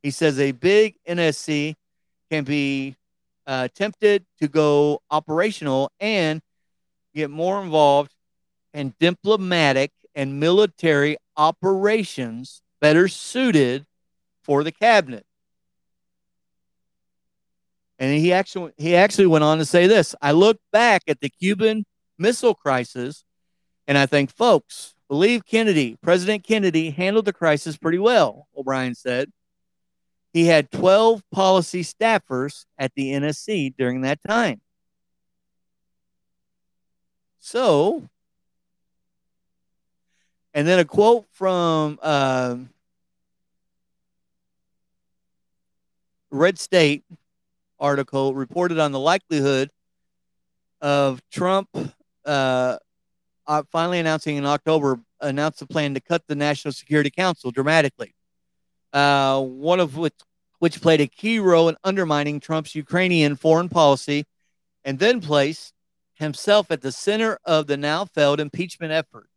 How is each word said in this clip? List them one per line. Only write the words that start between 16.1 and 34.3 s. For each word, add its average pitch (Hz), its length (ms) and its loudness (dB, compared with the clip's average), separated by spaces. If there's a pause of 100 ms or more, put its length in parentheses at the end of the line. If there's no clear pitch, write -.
And 139 180 -2
he 170 140 2
actually, 185 460 -4
he 170 180 0
actually 202 300 4
went 156 180 4
on 156 140 2
to 156 60 -2
say 175 220 4
this, 196 340 4
"I 147 120 0
look 202 260 4 (140)
back 214 340 4
at 151 140 -4
the 143 80 -6
Cuban 208 580 -2 (320)
Missile 226 380 0
Crisis, 127 680 -6 (640)
and 143 100 2
I 139 100 4
think, 139 260 0
folks, - 640 -2 (120)
believe 202 360 0
Kennedy, 180 560 0
President 180 440 0
Kennedy 170 460 0
handled 190 340 -2
the 196 80 -2
crisis 151 440 -2
pretty 165 220 -4
well," 196 480 0 (100)
O'Brien 131 380 -4
said. 127 380 -6 (1000)
He 170 140 2
had 156 240 4
twelve 214 520 2 (100)
policy 190 500 0
staffers 156 800 -4 (140)
at 135 160 -6
the 135 180 -6
N 139 120 -4
S 151 140 -6
C 151 380 -6
during 127 260 -4
that 139 200 -4
time. 202 380 -2 (2750)